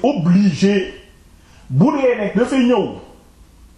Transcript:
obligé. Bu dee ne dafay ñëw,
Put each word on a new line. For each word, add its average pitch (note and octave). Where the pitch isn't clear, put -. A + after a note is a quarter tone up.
obligé. F#3+
Bu C3+
dee B3+
ne G3+
dafay B3
ñëw, G#3+